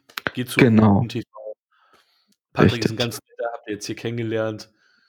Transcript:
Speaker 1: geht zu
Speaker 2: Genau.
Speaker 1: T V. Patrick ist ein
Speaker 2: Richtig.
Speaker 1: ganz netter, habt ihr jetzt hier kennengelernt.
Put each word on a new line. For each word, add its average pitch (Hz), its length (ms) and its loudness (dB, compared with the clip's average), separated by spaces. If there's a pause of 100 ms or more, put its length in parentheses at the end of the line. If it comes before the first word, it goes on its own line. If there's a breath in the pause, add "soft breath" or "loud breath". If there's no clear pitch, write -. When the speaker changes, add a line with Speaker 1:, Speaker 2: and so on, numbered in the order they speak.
(340)
Speaker 1:
geht 123 160 -8
zu - 100 -4
Speaker 2:
Genau. 110 480 6
Speaker 1:
T 110 140 -8
V. 107 340 -16 (1000)
Patrick 113 300 4
ist 110 80 -2
ein 113 40 -8
Speaker 2:
Richtig. - 20 -12
Speaker 1:
ganz 117 220 -4 (100)
netter, 120 240 -10
habt - 140 -18
ihr 107 80 -6
jetzt 101 100 -14
hier 110 100 -8
kennengelernt. 110 760 -6 (380)